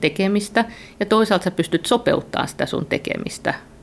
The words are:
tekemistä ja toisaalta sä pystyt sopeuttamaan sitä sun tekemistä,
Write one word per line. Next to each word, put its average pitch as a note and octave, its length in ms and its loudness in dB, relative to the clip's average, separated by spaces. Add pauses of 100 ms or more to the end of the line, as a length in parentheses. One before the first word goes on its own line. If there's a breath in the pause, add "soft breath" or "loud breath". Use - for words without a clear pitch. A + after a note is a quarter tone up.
tekemistä G3 640 0 (360 loud breath)
ja G#3 60 0
toisaalta G#3 380 4
sä F#3 60 0
pystyt E3 360 0
sopeuttamaan - 640 0
sitä - 180 -4
sun - 200 -4
tekemistä, - 680 -4 (280)